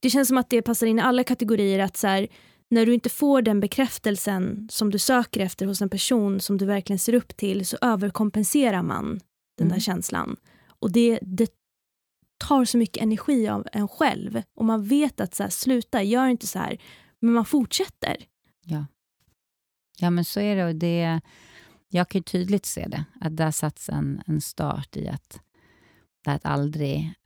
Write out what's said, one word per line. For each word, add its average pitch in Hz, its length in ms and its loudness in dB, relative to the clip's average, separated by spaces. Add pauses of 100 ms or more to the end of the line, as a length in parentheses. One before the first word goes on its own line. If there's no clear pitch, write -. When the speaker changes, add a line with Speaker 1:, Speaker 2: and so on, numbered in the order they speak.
Speaker 1:
det 262 100 2
känns 269 180 4
som 254 100 2
att 247 120 -2
det 233 120 2
passar 233 240 0
in 226 120 4
i 233 40 2
alla 254 220 4
kategorier. 208 540 0
Att 190 180 -2
så - 100 -2
här, 196 200 2 (440)
när 226 160 6
du 240 80 6
inte 247 140 0
får 277 340 4
den 214 180 2
bekräftelsen 208 1080 -2
som 214 200 0
du 202 80 0
söker 240 420 2
efter 190 260 -4
hos 196 160 -2
en 202 60 0
person 196 520 0
som 202 180 0
du 196 80 0
verkligen 196 320 -2
ser 233 160 0
upp - 220 0
till, 196 300 -2
så - 140 -6
överkompenserar 214 1000 2
man 165 380 -4 (380)
den 165 100 2
där 175 60 0
Speaker 2:
Mm. 202 60 0
Speaker 1:
känslan. 175 560 -4 (420)
Och 202 140 -2
det, 233 300 4
det 196 280 0 (880)
tar 269 260 4
så 240 140 2
mycket - 240 0
energi 220 460 0
av 208 240 -4
en 208 160 -2
själv. 226 540 -2 (140)
Och 226 80 -2
man 220 200 0
vet 277 360 0
att 190 140 -6
så - 80 -4
här, 196 80 -4
sluta, 233 520 0
gör 240 260 2
inte 240 180 -2
så 185 120 -6
här. - 180 -6 (440)
Men 233 140 2
man 226 100 4
fortsätter. - 720 -2 (480)
Speaker 2:
Ja. 151 220 -6 (1120)
Ja, 175 120 2
men 175 140 2
så - 160 -4
är 208 160 0
det. 185 80 2
Och 165 120 -2
det, 165 440 0 (680)
jag 175 200 0
kan 196 100 0
ju 175 40 -2
tydligt 185 440 -2
se - 220 -8
det. 151 160 -6 (160)
Att 156 160 -6
där 160 140 2
satts - 380 -6
en, 147 380 -4
en 156 140 0
start - 560 -6
i - 120 -6
att, - 320 -10 (840)
att 143 200 -4
aldrig 147 680 -2 (140)